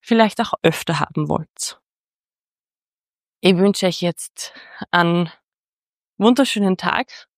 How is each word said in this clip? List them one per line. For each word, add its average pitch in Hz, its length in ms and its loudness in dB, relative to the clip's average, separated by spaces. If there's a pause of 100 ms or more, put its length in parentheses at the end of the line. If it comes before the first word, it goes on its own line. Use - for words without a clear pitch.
vielleicht 226 400 2
auch 226 120 -4 (100)
öfter 160 380 0
haben 151 280 -4
wollt. - 520 -6 (1600)
Ich 185 160 4
wünsche 196 300 2
euch 175 160 -2
jetzt - 500 -8 (380)
einen 170 400 2 (880)
wunderschönen 208 580 2
Tag. - 600 -6